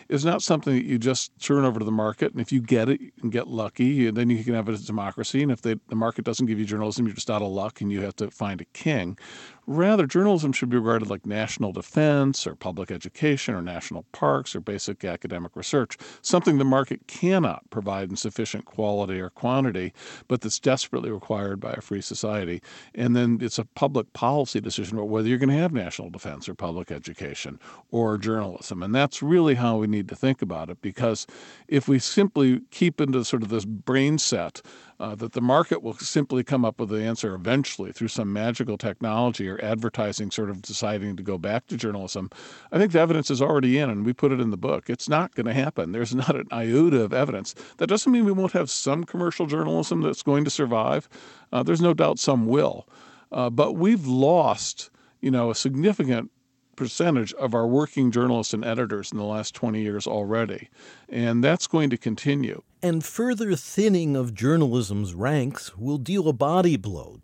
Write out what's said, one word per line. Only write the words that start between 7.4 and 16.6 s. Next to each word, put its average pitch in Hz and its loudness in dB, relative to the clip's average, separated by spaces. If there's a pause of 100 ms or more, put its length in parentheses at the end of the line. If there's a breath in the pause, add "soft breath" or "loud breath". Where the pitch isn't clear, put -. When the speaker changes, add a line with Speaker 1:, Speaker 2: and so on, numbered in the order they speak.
Speaker 1:
of 98 -4
luck 98 -6
and 101 -4
you 98 -2
have 98 -6
to 101 -6
find 98 -6
a 87 -14
king. 107 -4 (500 loud breath)
Rather, 175 4
journalism 170 4
should 127 -2
be 123 2
regarded 113 2
like 98 -6
national 107 -4
defense 139 2
or 82 -8
public 92 -8
education 127 -2
or 87 -4
national 85 -8
parks 139 0
or 90 -8
basic 101 -8
academic 87 -8
research, 117 -2 (240 loud breath)
something 175 4
the 135 4